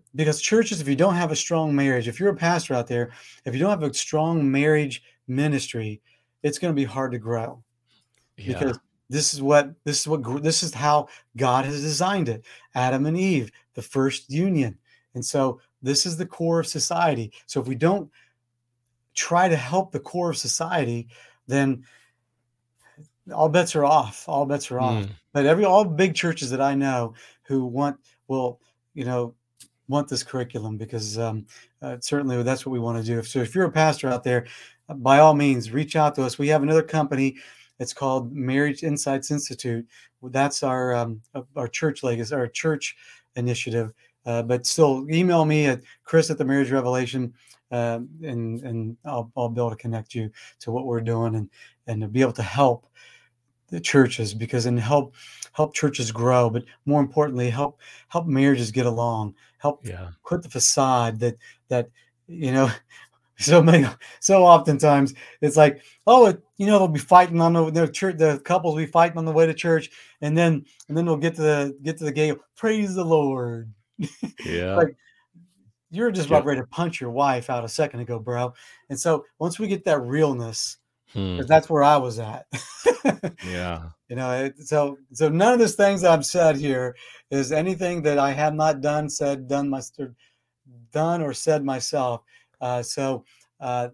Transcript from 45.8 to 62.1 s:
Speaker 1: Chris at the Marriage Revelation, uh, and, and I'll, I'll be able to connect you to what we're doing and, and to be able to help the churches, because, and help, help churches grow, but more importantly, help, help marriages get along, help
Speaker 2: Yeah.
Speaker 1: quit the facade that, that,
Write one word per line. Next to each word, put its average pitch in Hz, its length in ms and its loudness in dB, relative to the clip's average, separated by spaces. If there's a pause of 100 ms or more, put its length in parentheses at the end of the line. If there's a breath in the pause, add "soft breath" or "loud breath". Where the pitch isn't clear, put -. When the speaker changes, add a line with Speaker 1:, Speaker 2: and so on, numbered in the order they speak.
Speaker 1:
Chris 160 260 2
at 147 80 -4
the 147 60 0
Marriage 135 280 0
Revelation, 127 600 -2 (380 soft breath)
uh, 117 300 -4 (220)
and, 117 400 -6
and 117 420 -8
I'll, 120 320 -8
I'll 120 120 -2
be 117 120 -6
able 120 100 -2
to 110 60 -10
connect 113 400 -8
you 110 140 -6 (300 loud breath)
to 113 120 -10
what 131 140 -6
we're 120 140 -4
doing 113 360 -2
and, 107 140 -6 (360 soft breath)
and 110 140 -6
to 107 80 -6
be 123 140 0
able 120 100 2
to 117 100 -6
help 127 440 0 (840 soft breath)
the 170 120 -10
churches, 120 520 4
because, 117 340 -4
and 123 140 0
help, 135 340 0 (380 loud breath)
help 156 220 -2
churches 127 380 -2
grow, 120 360 2
but 113 160 -4 (220 soft breath)
more 143 140 2
importantly, 135 500 0
help, 139 300 -4 (280 loud breath)
help 170 180 -4
marriages 135 440 2
get 123 160 0
along, 113 480 -2 (240 soft breath)
help 143 280 -4
Speaker 2:
Yeah. 90 240 -12 (120)
Speaker 1:
quit 175 200 -4
the 127 60 -18
facade 120 720 0
that, 120 160 -2 (320 loud breath)
that, 120 200 -2 (400 soft breath)